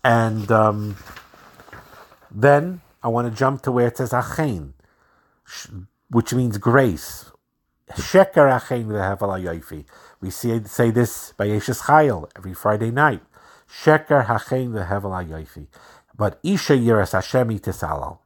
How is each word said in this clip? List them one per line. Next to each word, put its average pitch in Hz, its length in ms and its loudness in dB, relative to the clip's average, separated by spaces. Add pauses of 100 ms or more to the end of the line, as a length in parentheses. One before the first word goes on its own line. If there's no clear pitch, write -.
And, 113 480 2
um, 107 440 2 (1400)
then 147 500 4 (220)
I 117 60 -2
want 117 220 -2
to 110 60 -10
jump 135 260 0
to 135 80 -2
where 120 160 2
it 113 100 -4
says 123 140 -4
Achein, 110 640 -4 (720)
sh-, - 220 -20 (420)
which 117 240 0
means 120 240 -2
grace. 117 760 0 (600)
Sheker 180 580 4
Achein 123 360 -2
V'Hevel 98 340 -4
HaYofi. 85 680 -6 (340)
We 95 120 -10
see, 113 340 -4
say 117 240 0
this 113 480 -2
by 101 100 -2
Yeshes 107 360 -2
Chayil 139 520 4
every 92 200 -14
Friday 107 340 -2
night. 127 320 0 (480)
Sheker 151 560 2
Achein 120 460 -4
V'Hevel 98 400 -6 (120)
HaYofi. 78 440 -14 (500)
But 104 240 -2
Isha 175 320 0
Yiras 117 380 4
Hashem 113 480 0
Tisalal. 78 680 -8